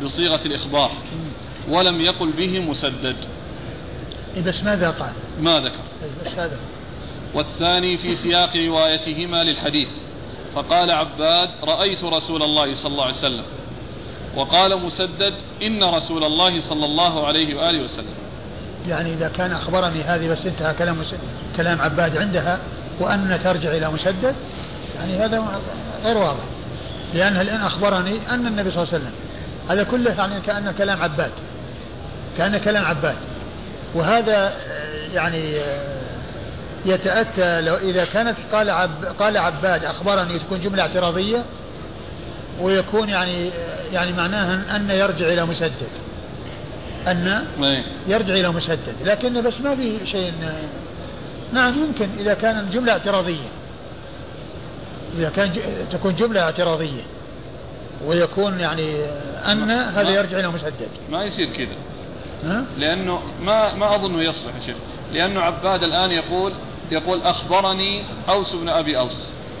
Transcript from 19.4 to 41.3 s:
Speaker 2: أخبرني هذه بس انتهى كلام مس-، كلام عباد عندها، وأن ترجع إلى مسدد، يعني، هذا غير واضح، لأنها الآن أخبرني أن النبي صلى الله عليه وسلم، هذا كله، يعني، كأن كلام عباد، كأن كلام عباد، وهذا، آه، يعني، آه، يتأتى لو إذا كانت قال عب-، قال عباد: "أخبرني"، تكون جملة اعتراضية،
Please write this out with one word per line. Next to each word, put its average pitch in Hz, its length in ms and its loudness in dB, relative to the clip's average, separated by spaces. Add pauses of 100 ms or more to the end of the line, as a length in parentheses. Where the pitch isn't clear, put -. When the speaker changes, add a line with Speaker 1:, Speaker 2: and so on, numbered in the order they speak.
Speaker 2:
أخبرني 165 520 0
هذه 165 280 2
بس 160 140 0
انتهى 160 280 0
كلام 170 260 0
مس-، - 160 -4 (420)
كلام 165 240 2
عباد 156 360 2
عندها، 180 420 2 (400)
وأن 190 440 2
ترجع 170 280 2
إلى 156 200 2
مسدد، 190 440 2 (600)
يعني، 185 220 -2
هذا 214 440 0 (420)
غير 220 140 4
واضح، 147 260 2 (720)
لأنها 185 280 4
الآن 208 200 0
أخبرني 196 680 2
أن 240 180 0
النبي 208 240 0
صلى 175 120 2
الله 160 100 -4
عليه 151 100 0
وسلم، 117 120 -8 (540)
هذا 196 140 4
كله، 240 340 2
يعني، 196 240 0
كأن 202 300 -2
كلام 196 300 2
عباد، 156 300 0 (1080)
كأن 196 200 2
كلام 202 280 2
عباد، 151 320 0 (800)
وهذا، 202 520 4
آه، 151 640 -6
يعني، 160 460 0
آه، 139 420 -4 (840)
يتأتى 185 760 4
لو 160 140 2
إذا 185 300 2
كانت 226 300 2 (160)
قال 214 180 4
عب-، 170 360 0 (140)
قال 208 180 4
عباد: 165 480 2
"أخبرني"، 175 540 2
تكون 180 220 -4
جملة 190 200 0
اعتراضية، 180 640 2 (1160)